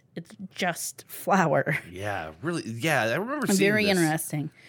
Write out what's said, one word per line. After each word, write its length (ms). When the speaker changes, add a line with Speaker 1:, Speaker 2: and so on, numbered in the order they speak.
Speaker 1:
It's 140
just 540
flower. 720
Speaker 2:
Yeah, 420
really. 280
Yeah, 340
I 100
remember 320
seeing 120
Speaker 1:
Very 280
Speaker 2:
this. 100
Speaker 1:
interesting. 540